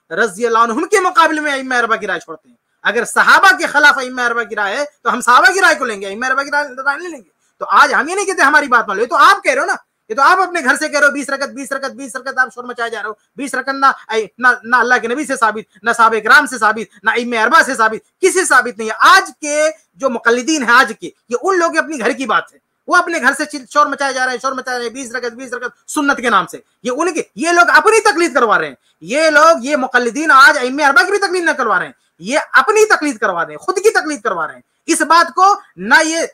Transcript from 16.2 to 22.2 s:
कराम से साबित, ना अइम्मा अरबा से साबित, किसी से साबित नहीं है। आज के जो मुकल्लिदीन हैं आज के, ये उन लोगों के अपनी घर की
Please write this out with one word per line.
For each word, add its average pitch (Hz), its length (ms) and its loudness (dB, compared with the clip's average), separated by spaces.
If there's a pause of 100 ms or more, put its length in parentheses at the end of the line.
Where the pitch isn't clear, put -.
कराम 269 240 4
से 254 120 -10
साबित, 214 320 -2 (160)
ना 220 60 0
अइम्मा 233 300 -2
अरबा 277 200 4
से 254 140 -2
साबित, 220 280 -2 (180)
किसी 359 180 2
से 339 60 0
साबित 240 340 0
नहीं 220 100 -6
है। 214 60 -6
आज 339 380 4 (120)
के 302 240 0
जो 262 400 -6
मुकल्लिदीन 247 540 -2
हैं 226 100 2
आज 233 280 2
के, 170 60 -10
ये - 280 -10
उन 381 200 0
लोगों 339 180 0
के 320 60 -2
अपनी 294 180 -4
घर 233 160 -2
की 254 120 -8